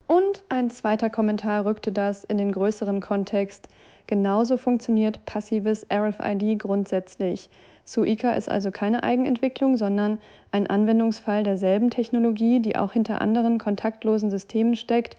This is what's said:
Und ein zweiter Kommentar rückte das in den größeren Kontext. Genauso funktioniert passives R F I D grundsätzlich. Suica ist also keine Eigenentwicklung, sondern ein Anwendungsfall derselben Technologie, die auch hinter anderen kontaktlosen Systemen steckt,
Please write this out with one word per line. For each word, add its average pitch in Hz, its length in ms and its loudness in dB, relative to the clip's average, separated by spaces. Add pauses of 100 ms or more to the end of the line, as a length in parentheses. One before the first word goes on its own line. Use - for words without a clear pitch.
Und 392 420 0
ein 247 220 -2
zweiter 220 400 -2
Kommentar 208 540 -2
rückte 208 260 -2
das 202 320 -2
in 208 160 -2
den 202 120 0
größeren 196 480 -2
Kontext. 196 680 -4 (400)
Genauso 208 500 2
funktioniert 220 680 0
passives 214 580 -2
R 208 240 0
F 208 120 -4
I 208 160 -2
D 214 200 0
grundsätzlich. 196 960 -4 (340)
Suica 220 460 0
ist - 180 -2
also 196 220 -2
keine 214 320 -2
Eigenentwicklung, 254 760 0
sondern 208 420 0 (320)
ein 202 140 0
Anwendungsfall 214 800 2
derselben 202 480 2
Technologie, 233 680 2
die 220 160 0
auch 196 160 0
hinter 220 300 0
anderen 233 380 2
kontaktlosen 214 720 0
Systemen 220 440 0
steckt, 233 440 -2